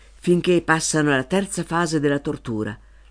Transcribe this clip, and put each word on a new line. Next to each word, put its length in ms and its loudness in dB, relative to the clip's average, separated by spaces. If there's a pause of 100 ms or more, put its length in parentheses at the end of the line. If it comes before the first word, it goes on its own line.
(160)
finché 460 2
passano 520 2
alla 100 2
terza 400 -4
fase 380 -2
della 180 0
tortura, 580 -6 (340)